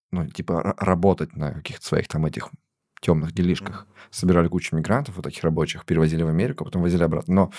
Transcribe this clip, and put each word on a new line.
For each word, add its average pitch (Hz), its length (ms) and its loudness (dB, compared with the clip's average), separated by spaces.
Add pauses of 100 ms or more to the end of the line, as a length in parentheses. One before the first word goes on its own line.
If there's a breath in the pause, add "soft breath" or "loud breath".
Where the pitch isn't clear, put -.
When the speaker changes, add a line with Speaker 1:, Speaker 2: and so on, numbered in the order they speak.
(100)
Speaker 1:
ну, 85 160 -2
типа, 82 360 -4
ра-, 98 160 0
работать 90 580 2
на 73 160 -4
каких-то - 340 -12
своих - 220 -2
там 78 180 0
этих - 220 -6 (520)
тёмных 80 320 0
делишках. 90 520 -2
Speaker 2:
Мгм. - 100 -20 (160 soft breath)
Speaker 1:
Собирали 87 380 4
кучу 85 280 -4
мигрантов, 101 400 -2
вот 92 80 -10
таких - 200 -10
рабочих, 80 400 0
перевозили 80 380 2
в 82 60 0
Америку, 82 360 0
потом - 180 -4
возили 87 200 2
обратно. 80 320 0
Но, 95 240 4